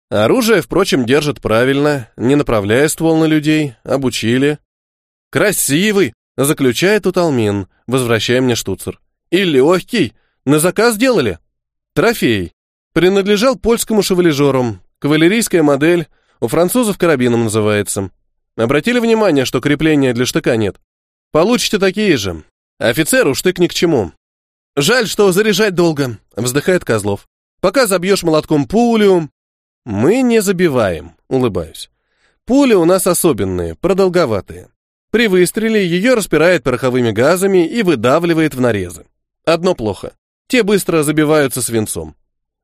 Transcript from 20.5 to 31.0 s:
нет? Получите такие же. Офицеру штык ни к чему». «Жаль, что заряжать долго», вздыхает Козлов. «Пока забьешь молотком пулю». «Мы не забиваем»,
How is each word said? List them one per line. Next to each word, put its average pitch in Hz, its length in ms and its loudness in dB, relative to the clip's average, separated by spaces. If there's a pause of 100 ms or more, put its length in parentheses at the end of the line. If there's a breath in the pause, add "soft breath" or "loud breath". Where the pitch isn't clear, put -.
нет? 104 220 -2 (540)
Получите 208 480 0
такие 190 360 0
же. 90 280 -6 (360)
Офицеру 147 560 0
штык - 240 -2
ни 175 80 2
к - 60 -12
чему». 131 380 0 (680)
«Жаль, 208 300 0
что 202 240 2
заряжать 202 440 0
долго», 143 420 0 (180)
вздыхает 139 480 -2
Козлов. 101 440 -4 (340)
«Пока 220 260 2
забьешь 185 360 0
молотком 156 440 0
пулю». 208 600 2 (560)
«Мы 143 360 0
не 233 200 2
забиваем», 127 760 -2 (140)